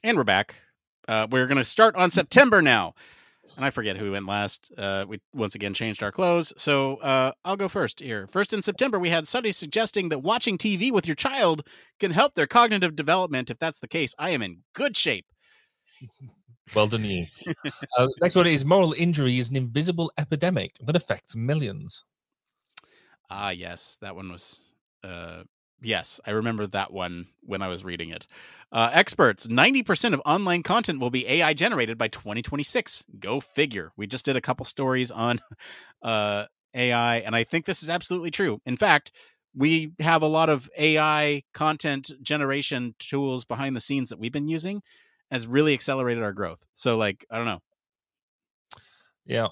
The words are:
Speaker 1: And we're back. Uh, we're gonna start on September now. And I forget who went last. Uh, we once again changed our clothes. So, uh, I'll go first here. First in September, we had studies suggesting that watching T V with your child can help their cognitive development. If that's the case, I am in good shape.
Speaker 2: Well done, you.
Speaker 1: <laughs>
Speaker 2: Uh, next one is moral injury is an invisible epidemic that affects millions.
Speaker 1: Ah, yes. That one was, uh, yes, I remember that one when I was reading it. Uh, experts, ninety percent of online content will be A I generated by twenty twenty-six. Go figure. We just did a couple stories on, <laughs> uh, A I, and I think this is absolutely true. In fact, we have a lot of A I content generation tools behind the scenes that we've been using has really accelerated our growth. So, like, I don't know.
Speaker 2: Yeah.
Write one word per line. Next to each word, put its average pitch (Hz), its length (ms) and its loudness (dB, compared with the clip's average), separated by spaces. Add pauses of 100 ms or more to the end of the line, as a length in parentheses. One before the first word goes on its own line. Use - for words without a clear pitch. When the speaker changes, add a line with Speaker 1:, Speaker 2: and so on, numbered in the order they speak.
Speaker 1:
And 226 80 4
we're 135 80 4
back. 101 300 4 (520)
Uh, 110 240 0
we're 127 160 4
gonna 139 160 2
start 220 320 4
on 180 160 4
September 214 520 6
now. 117 320 4 (640)
And 131 100 -4
I - 20 2
forget 107 300 -4
who 101 140 -4
went 98 120 -4
last. 101 500 -4
Uh, 98 320 -4
we 104 140 -12 (140)
once 107 200 -4
again 101 200 -6
changed 110 280 -6
our 101 80 -4
clothes. 175 460 0
So, 139 400 0
uh, 135 360 2 (120)
I'll 196 140 -4
go 196 100 -2
first 160 320 -4
here. 110 260 -8
First 196 280 -2
in 202 80 -4
September, 214 360 -2
we 175 120 0
had 165 180 0
studies 226 300 -2
suggesting 196 500 -2
that 151 120 -2
watching 202 360 0
T 202 220 -2
V 233 120 0
with 202 160 2
your 165 80 0
child 196 540 0 (320)
can 185 120 0
help 226 200 4
their 160 140 2
cognitive 208 500 4
development. 156 540 0
If 120 80 -8
that's 165 220 -4
the - 60 -14
case, 151 320 -4
I 165 120 -2
am 147 100 0
in 92 220 -8 (100)
good 262 240 -2
shape. 110 300 0 (1500)
Speaker 2:
Well 107 120 6
done, 110 180 -2
you. 92 220 -2 (200)
Speaker 1:
<laughs> 165 80 -4 (440)
Speaker 2:
Uh, 123 100 6 (140)
next 175 120 2
one 175 120 6
is 151 180 2
moral 170 300 4
injury 151 420 2
is 120 140 0
an 139 60 -2
invisible 151 600 -2
epidemic 151 640 -2
that 147 160 -2
affects - 400 -4
millions. 120 680 -4 (1200)
Speaker 1:
Ah, 98 220 -6
yes. 87 500 -10
That 98 160 -12
one 92 160 -12
was, - 300 -16 (420)
uh, 85 380 -14 (400)
yes, 110 440 -4
I 110 40 -6
remember 107 380 -2
that 98 260 -6
one 90 320 -8 (160)
when 98 180 -6
I 95 80 -4
was 87 160 -8
reading 85 240 -8
it. 82 180 -16 (440)
Uh, 117 220 2
experts, 143 560 2
ninety 196 340 4
percent 208 300 0
of 151 140 -2
online 175 360 0
content 185 380 0
will 123 80 0
be 123 180 -2
A 139 140 2
I 156 140 4
generated 147 420 0
by 113 120 -2
twenty 107 340 -8
twenty-six. - 640 -6 (120)
Go 107 220 -4
figure. 110 560 -2
We 104 100 -8
just 120 200 -6
did 135 100 2
a 120 60 -2
couple - 240 -4
stories 127 440 -2
on, 120 300 0 (300)
<laughs> - 320 -20
uh, 104 420 0 (300)
A 123 180 2
I, 120 280 2
and 110 140 -6
I 113 100 2
think 165 200 -4
this - 180 -4
is 151 60 -8
absolutely 170 420 -4
true. 151 360 -2
In 127 100 -2
fact, 160 340 4 (460)
we 156 440 2
have 160 200 4
a 156 60 2
lot 156 240 4
of 135 260 0
A 151 220 4
I 151 460 2 (100)
content 151 560 -2 (100)
generation 135 760 -2
tools 135 480 -4
behind 131 280 -4
the 117 60 -4
scenes 135 300 -4
that 110 80 -12
we've 113 120 -6
been 147 180 -4
using 175 340 -6 (480)
has 120 160 -6
really 143 260 4
accelerated 123 500 0
our 104 120 -2
growth. 90 400 -8
So, 117 240 0
like, 104 320 -2
I 113 80 -6
don't 117 80 -4
know. 95 140 -4 (1600)
Speaker 2:
Yeah. 117 280 -2